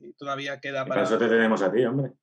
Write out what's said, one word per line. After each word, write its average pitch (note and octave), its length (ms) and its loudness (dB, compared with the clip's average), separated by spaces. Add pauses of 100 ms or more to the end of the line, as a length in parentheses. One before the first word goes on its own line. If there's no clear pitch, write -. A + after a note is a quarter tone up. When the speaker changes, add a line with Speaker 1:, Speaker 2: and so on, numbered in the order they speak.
Speaker 1:
y A#2 140 -20
todavía C#3 460 -8
queda C#3 220 -4
Speaker 2:
Y C3 60 -8
para - 0 -
Speaker 1:
para G2+ 140 0
Speaker 2:
eso A2 160 0
te A2+ 100 2
tenemos A2 340 4
a F#2 100 2
ti, B2 120 4
hombre. C3 280 -2 (100)